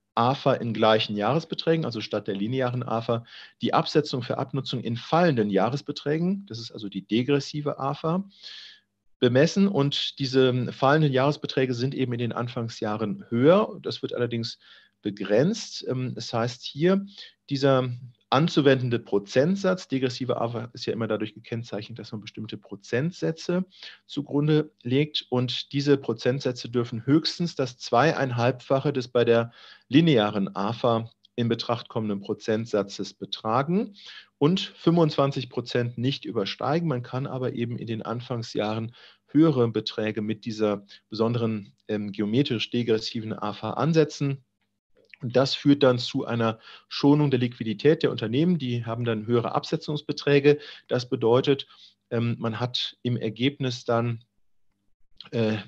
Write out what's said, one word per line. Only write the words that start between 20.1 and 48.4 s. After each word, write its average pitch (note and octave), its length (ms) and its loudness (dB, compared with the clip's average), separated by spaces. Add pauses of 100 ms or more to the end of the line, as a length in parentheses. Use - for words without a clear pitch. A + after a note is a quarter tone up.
afa A#2 320 -6
ist A#2+ 120 -14
ja A2+ 80 -2
immer A2+ 140 -4
dadurch G#2+ 280 -4
gekennzeichnet, A#2 640 -10
dass G#2 120 -14
man G#2+ 100 -10
bestimmte G#2+ 360 -12
Prozentsätze D#3+ 1080 -4 (420)
zugrunde D3 640 0 (100)
legt, C#3 480 0
und B2 420 -2
diese C#3 260 4
Prozentsätze B2+ 720 -2
dürfen A#2 360 -2
höchstens D#3+ 500 2
das B2+ 220 -4
zweieinhalbfache B2+ 1120 2
des B2 160 -4
bei A#2+ 160 2
der A#2 280 4 (360)
linearen G#2+ 680 4
afa A2+ 560 0 (240)
in A#2+ 120 0
Betracht A#2 420 -2
kommenden G#2 320 -4
Prozentsatzes G#2+ 920 -4
betragen C#3 840 -2 (420)
und E3+ 220 4
fünfundzwanzig C#3+ 880 0
Prozent A#2+ 480 -4
nicht B2+ 280 -2
übersteigen. A#2 640 -2
Man B2 160 -2
kann C3 220 -6
aber B2+ 280 -6
eben A#2+ 240 -4
in A2 100 -8
den A2+ 140 -6
Anfangsjahren A2+ 920 -6 (340)
höhere C#3+ 420 4
Beträge A2 520 -4
mit G#2 240 -6
dieser G#2+ 400 -2 (240)
besonderen, A2+ 640 -2 (140)
ähm, G#2 240 -4
geometrisch G#2+ 580 0
degressiven A2 640 -2
afa G#2 380 -6
ansetzen. D3+ 720 0 (800)
Und B2 140 -8
das C3+ 180 4
führt C#3+ 300 4
dann B2+ 160 6
zu C3 260 -6
einer A2+ 340 0 (300)
Schonung D3 400 4
der B2+ 100 2
Liquidität B2 640 2
der B2 80 0
Unternehmen. C3 460 0